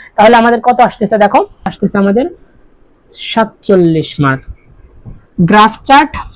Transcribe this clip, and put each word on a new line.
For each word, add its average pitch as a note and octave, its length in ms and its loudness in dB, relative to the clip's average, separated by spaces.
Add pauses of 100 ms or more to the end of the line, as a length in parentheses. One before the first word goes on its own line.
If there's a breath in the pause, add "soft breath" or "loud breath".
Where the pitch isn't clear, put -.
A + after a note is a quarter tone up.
(160 loud breath)
তাহলে A3 200 4
আমাদের A#3 320 2
কত F#3 120 2
আসতেছে A3 440 -2
দেখো, A#3 160 2 (280)
আসতেছে - 300 -6
আমাদের G3+ 280 0 (880)
সাতচল্লিশ F3 960 -2 (120)
মার্ক। C3+ 200 -2 (1000)
গ্রাফ G#3 340 2 (140)
চার্ট C#4+ 220 2 (260)